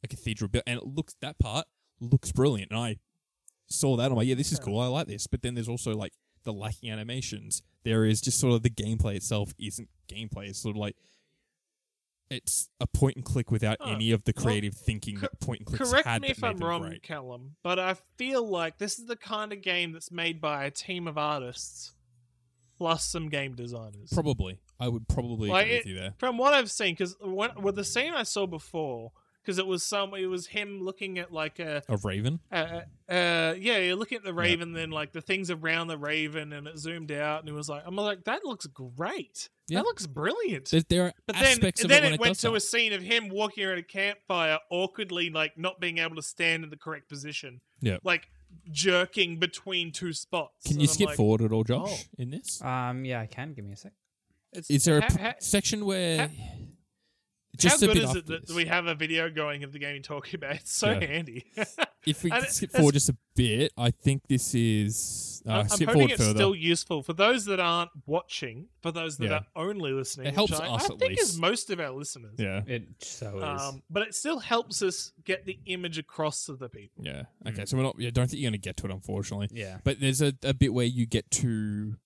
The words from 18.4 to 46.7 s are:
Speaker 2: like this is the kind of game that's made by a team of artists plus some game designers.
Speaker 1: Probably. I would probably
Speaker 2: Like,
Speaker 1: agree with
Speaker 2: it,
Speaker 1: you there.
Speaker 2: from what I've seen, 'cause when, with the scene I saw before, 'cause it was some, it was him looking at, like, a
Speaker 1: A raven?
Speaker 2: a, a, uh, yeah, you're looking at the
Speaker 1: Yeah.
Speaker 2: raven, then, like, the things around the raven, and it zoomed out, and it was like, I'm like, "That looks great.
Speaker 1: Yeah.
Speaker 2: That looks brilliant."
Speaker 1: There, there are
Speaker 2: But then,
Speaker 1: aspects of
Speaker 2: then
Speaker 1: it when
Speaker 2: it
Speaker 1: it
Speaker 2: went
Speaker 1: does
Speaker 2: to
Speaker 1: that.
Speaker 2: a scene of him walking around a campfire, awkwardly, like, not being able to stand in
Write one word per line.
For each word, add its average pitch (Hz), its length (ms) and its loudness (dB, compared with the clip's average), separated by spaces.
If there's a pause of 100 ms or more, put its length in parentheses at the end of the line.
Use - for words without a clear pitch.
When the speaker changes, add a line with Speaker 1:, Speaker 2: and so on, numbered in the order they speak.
Speaker 2:
like 170 320 -2
this 202 200 -4
is 233 80 -16
the 233 100 -6
kind 214 360 -6
of 202 100 -12
game 175 300 0
that's 160 180 -14
made 170 300 -2
by 147 240 -2
a 143 60 -2
team 175 380 -6
of 151 80 -6
artists 147 800 -4 (840)
plus 165 280 2
some 165 240 -4
game 139 260 -4
designers. 113 580 -10
Speaker 1:
Probably. 107 460 0 (200)
I 123 100 -2
would 113 200 -4
probably 117 400 -2
Speaker 2:
Like, 190 180 6
Speaker 1:
agree 233 120 2
with - 80 -4
Speaker 2:
it, - 20 -8
Speaker 1:
you 95 80 -6
there. 92 220 -6
Speaker 2:
from 247 200 -2
what 269 160 6
I've 247 160 4
seen, 190 240 0
'cause 180 260 -4
when, 202 420 -2
with 196 140 2
the 202 80 -4
scene 269 280 0
I 277 100 -2
saw 202 240 0
before, 147 640 -6 (340)
'cause 185 140 -2
it 190 80 0
was 180 160 0
some, 196 320 -2
it 190 120 -4
was 180 220 -4
him 202 340 -6
looking 190 360 -6
at, 175 140 -8
like, 156 260 -6
a 151 300 -4
Speaker 1:
A 113 160 0
raven? 107 340 -2 (140)
Speaker 2:
a, 170 320 -4 (240)
a, 180 60 -4
uh, 170 440 2
yeah, 214 200 2
you're 185 180 2
looking 233 200 -4
at 214 60 -8
the 190 100 -6
Speaker 1:
Yeah. 170 80 -4
Speaker 2:
raven, 170 340 2
then, 165 160 -6
like, 151 220 -6
the 160 100 -8
things 190 280 -2
around 165 380 0
the 160 100 -6
raven, 151 540 -4
and 147 160 -12
it 160 100 -14
zoomed 160 320 -8
out, 151 300 -2
and 156 80 -14
it 147 40 -8
was 147 160 -8
like, 147 180 -8
I'm 180 100 -6
like, 202 280 -2
"That 294 200 -4
looks 240 220 -8
great. 139 840 -8 (180)
Speaker 1:
Yeah. 160 120 0
Speaker 2:
That 285 80 2
looks 403 200 -4
brilliant." 190 640 -2
Speaker 1:
There, 165 120 6
there 170 240 4
are 175 80 -4 (120)
Speaker 2:
But 165 100 -2
then, 196 100 6
Speaker 1:
aspects 226 360 6
of 214 60 2
Speaker 2:
then 294 140 10
Speaker 1:
it 285 40 6
when 254 60 6
Speaker 2:
it - 40 4
Speaker 1:
it - 40 0
Speaker 2:
went 233 140 6
Speaker 1:
does - 80 -4
Speaker 2:
to 233 80 4
Speaker 1:
that. 226 60 2
Speaker 2:
a 202 40 4
scene 226 320 2
of 190 100 -4
him 214 280 2
walking 208 340 -2
around 185 140 0
a 170 40 -6
campfire, 185 760 0 (120)
awkwardly, 175 600 -2
like, 156 280 -2
not 185 220 -4
being 175 180 -2
able 165 180 -2
to 156 60 -10
stand 165 400 0
in 156 80 -12